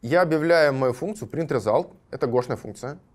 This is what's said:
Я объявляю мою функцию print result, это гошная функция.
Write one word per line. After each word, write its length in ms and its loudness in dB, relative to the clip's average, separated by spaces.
Я 200 2
объявляю 520 4
мою 200 0
функцию 360 -8
print 200 -6
result, 460 0
это 160 -4
гошная 320 -2
функция. 400 -14